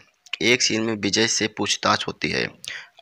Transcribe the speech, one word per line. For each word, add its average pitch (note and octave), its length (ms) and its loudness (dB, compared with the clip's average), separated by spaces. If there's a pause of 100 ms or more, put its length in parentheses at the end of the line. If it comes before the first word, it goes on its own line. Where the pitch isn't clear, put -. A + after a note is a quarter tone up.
(420)
एक A#2+ 200 4
सीन A2 200 2
में A2+ 120 -2
विजय G2+ 340 2
से - 200 0
पूछताछ - 580 0
होती - 240 -4
है - 180 -2 (540)